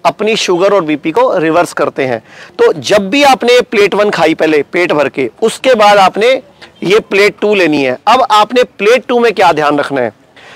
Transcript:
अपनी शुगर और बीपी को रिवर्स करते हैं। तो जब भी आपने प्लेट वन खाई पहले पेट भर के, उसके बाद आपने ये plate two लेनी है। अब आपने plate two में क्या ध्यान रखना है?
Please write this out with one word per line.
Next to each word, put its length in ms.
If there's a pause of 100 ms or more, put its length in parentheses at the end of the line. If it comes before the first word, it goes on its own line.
अपनी 320
शुगर 380
और 100
बीपी 260
को 280
रिवर्स 340
करते 320
हैं। 160 (380)
तो 140
जब 380
भी 120
आपने 380
प्लेट 340
वन 160
खाई 240
पहले 280
पेट 300
भर 160
के, 220 (120)
उसके 320
बाद 240
आपने 440 (400)
ये 180
plate 400
two 140
लेनी 280
है। 240
अब 240
आपने 320
plate 440
two 140
में 120
क्या 200
ध्यान 260
रखना 220
है? 120 (440)